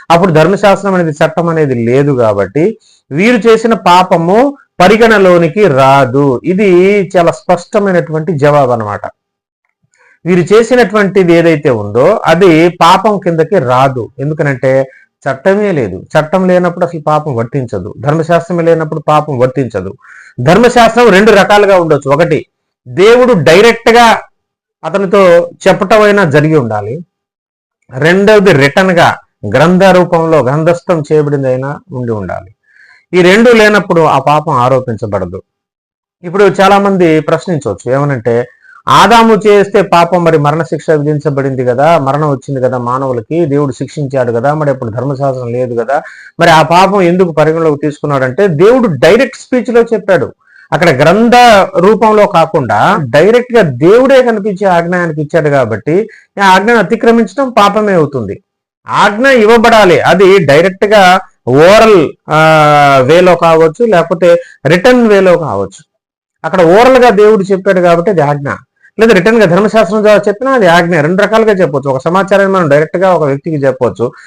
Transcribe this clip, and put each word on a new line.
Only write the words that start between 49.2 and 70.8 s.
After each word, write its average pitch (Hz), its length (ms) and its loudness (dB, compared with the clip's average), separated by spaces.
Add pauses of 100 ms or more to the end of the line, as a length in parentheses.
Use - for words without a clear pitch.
స్పీచ్ 240 380 -6
లో 233 80 2
చెప్పాడు. 190 520 -2 (380)
అక్కడ 160 180 0
గ్రంథ 185 440 2 (420)
రూపంలో 214 500 2
కాకుండా 156 720 0
డైరెక్ట్ 196 560 0
గా 220 60 4
దేవుడే 214 600 2
కనిపించి 208 420 -4
ఆజ్ఞ 175 320 0
ఆయనకి 160 260 -2
ఇచ్చాడు 151 260 -2
కాబట్టి, 139 600 -2 (340)
ఆ 196 40 2
ఆజ్ఞను 202 300 2
అతిక్రమించడం 233 720 0
పాపమే 208 420 0
అవుతుంది. 131 500 -4 (460)
ఆజ్ఞ 202 380 -2
ఇవ్వబడాలి, 220 720 4
అది 185 440 2
డైరెక్ట్ 170 400 0
గా 196 360 2 (280)
ఓరల్, 185 640 4 (200)
ఆ, 156 80 0 (640)
వేలో 175 320 2
కావచ్చు, 165 520 0
లేకపోతే 170 560 0 (240)
రిటర్న్ 226 420 2
వేలో 190 300 2
కావచ్చు. 101 460 -8 (600)
అక్కడ 175 180 -2
ఓరల్ 233 360 4
గా 240 120 4
దేవుడు 208 320 2 (100)
చెప్పాడు 185 280 -2
కాబట్టి 175 300 0
అది 170 100 0
ఆజ్ఞ, 143 280 -4 (520)
లేదా 226 140 2
రిటర్న్ 220 260 0
గా 202 60 2
ధర్మశాస్త్రం 208 560 0
ద్వారా 208 260 2
చెప్పినా 254 240 -4
అది 233 140 0
ఆజ్ఞ. 170 340 0